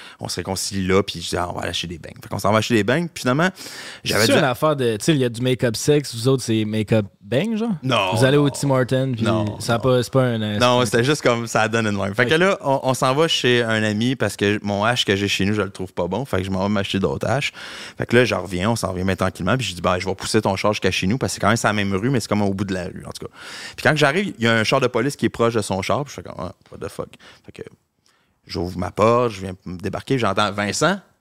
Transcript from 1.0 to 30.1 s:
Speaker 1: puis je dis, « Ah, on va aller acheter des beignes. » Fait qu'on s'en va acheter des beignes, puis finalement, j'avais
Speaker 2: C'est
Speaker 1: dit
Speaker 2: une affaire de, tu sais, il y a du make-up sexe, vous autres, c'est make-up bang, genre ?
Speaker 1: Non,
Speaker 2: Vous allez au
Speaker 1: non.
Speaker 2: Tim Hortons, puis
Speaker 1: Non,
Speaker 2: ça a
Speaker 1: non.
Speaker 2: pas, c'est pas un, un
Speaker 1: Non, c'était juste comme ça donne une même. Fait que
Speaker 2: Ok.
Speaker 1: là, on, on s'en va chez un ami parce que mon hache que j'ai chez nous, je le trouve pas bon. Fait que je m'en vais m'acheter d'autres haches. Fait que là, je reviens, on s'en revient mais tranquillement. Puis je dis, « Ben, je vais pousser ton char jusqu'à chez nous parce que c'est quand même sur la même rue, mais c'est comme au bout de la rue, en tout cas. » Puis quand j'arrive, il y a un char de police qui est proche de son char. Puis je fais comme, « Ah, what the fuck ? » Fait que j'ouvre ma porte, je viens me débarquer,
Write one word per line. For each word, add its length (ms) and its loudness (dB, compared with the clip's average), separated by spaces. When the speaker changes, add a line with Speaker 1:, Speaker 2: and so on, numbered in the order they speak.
Speaker 1:
puis 200 -10
je 80 -8
dis, « 80 -2
Ah, 120 -2
on 40 -8
va 80 -8
aller 80 -4
acheter 160 -6
des 120 -10
beignes. » 240 -18
Fait 60 -16
qu'on 100 -6
s'en 140 0
va 60 6
acheter 160 2
des 100 4
beignes, 240 0
puis 140 -12
finalement, 260 2
j'avais 220 2
Speaker 2:
C'est 60 2
Speaker 1:
dit 60 4
Speaker 2:
une 60 2
affaire 320 0
de, 220 0
tu 80 -10
sais, 80 4
il 40 2
y 60 2
a 60 0
du 100 -8
make-up 360 0
sexe, 380 0
vous 140 -2
autres, 140 4
c'est 240 0
make-up 400 0
bang, 340 0
genre ? 140 -2
Speaker 1:
Non, 320 2
Speaker 2:
Vous 100 2
allez 120 6
au 80 4
Speaker 1:
non. 60 2
Speaker 2:
Tim 200 -2
Hortons, 440 0
puis 80 -4
Speaker 1:
Non, 380 0
Speaker 2:
ça 140 0
a 40 2
Speaker 1:
non. 40 -10
Speaker 2:
pas, 200 4
c'est 100 -10
pas 120 4
un, 180 0
un 160 -2
Speaker 1:
Non, 260 4
c'était 200 2
juste 180 0
comme 240 2
ça 220 2
donne 200 0
une 120 0
même. 140 -4
Fait 120 4
que 80 2
Speaker 2:
Ok. 60 4
Speaker 1:
là, 200 2
on, 240 0
on 100 2
s'en 200 2
va 140 2
chez 340 2
un 200 0
ami 320 0
parce 220 -2
que 260 2
mon 220 0
hache 200 2
que 120 2
j'ai 100 0
chez 180 0
nous, 100 2
je 80 0
le 80 -6
trouve 220 -10
pas 140 -4
bon. 180 -2
Fait 140 -2
que 60 -2
je 60 -4
m'en 120 -2
vais 60 2
m'acheter 320 0
d'autres 280 -2
haches. 240 -2
Fait 80 -4
que 100 2
là, 80 8
je 100 0
reviens, 360 -2
on 60 0
s'en 160 -2
revient 120 -4
mais 120 2
tranquillement. 400 0
Puis 100 -2
je 80 -6
dis, « 80 -12
Ben, 160 2
je 80 -6
vais 100 -2
pousser 240 0
ton 160 2
char 160 0
jusqu'à 200 -2
chez 160 -2
nous 100 2
parce 140 -2
que 20 -8
c'est 60 -10
quand 80 4
même 80 4
sur 120 0
la 40 2
même 220 -2
rue, 160 0
mais 100 2
c'est 80 -6
comme 140 2
au 120 0
bout 100 -2
de 100 -2
la 100 -4
rue, 220 -12
en 40 -12
tout 160 -12
cas. » 60 -16
Puis 80 -12
quand 120 6
j'arrive, 420 2
il 60 0
y 40 4
a 60 6
un 100 4
char 160 2
de 80 2
police 280 0
qui 100 0
est 40 0
proche 240 2
de 80 0
son 200 -2
char. 220 -2
Puis 120 -16
je 60 -12
fais 60 -16
comme, « 100 -14
Ah, 140 -8
what 80 -18
the 120 -8
fuck ? » 180 -10
Fait 60 -20
que 100 -14
j'ouvre 320 -6
ma 140 -4
porte, 400 2
je 80 -12
viens 140 -8
me 140 -10
débarquer, 400 -4